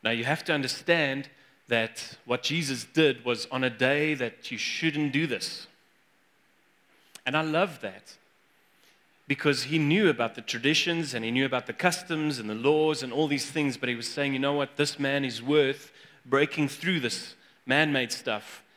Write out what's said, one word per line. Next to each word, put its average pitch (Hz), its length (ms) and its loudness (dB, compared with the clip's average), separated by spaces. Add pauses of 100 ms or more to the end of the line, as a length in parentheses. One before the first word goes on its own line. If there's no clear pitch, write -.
Now, 110 80 2
you 117 140 0
have 143 220 0
to 170 60 0
understand 139 760 0 (380)
that - 560 -2
what 120 180 -2
Jesus 135 420 -2
did 135 400 2
was 120 260 -2
on 131 140 -2
a 127 60 2
day 139 440 2
that 123 360 -6
you 113 80 -6
shouldn't 147 540 -2
do 180 140 2
this. - 420 -6 (1600)
And 131 120 -2
I 156 60 2
love 160 380 0
that 101 360 -14 (1120)
because 139 340 0
he 147 160 0
knew 165 300 4
about 117 260 0
the 113 80 -14
traditions 147 720 0
and 113 100 -4
he 117 60 -2
knew 131 160 2
about 127 200 -2
the 120 60 -8
customs 156 680 -2
and 107 100 -6
the 107 60 -4
laws 151 480 2
and 123 80 -8
all 147 160 2
these 143 200 -2
things, 143 280 0
but 127 120 -4
he 123 60 -2
was 117 140 -8
saying, 143 240 -2
"You 131 80 -2
know 139 140 2
what? 139 220 -2
This 147 220 0
man 139 260 0
is 113 160 -6
worth 139 520 2 (340)
breaking 143 400 2
through 175 320 -2
this - 380 -4 (280)
man-made 135 460 2
stuff - 540 -6 (120)